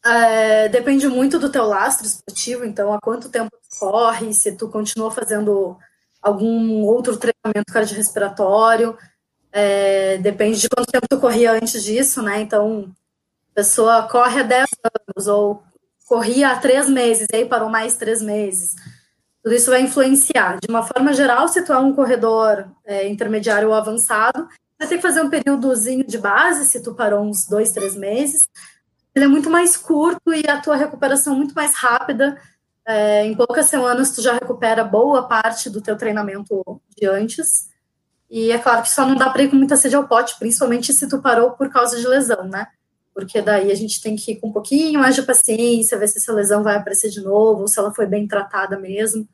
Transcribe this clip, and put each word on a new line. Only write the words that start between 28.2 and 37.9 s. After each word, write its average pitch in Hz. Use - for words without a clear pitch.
Ele 269
é 277
muito 285
mais 349
curto 330
e 302
a 285
tua 294
recuperação 277
muito 277
mais 294
rápida. 262
É, 208
em 214
poucas 240
semanas, 254
tu 240
já 240
recupera 233
boa 247
parte 226
do 208
teu 208
treinamento 208
de 208
antes. 214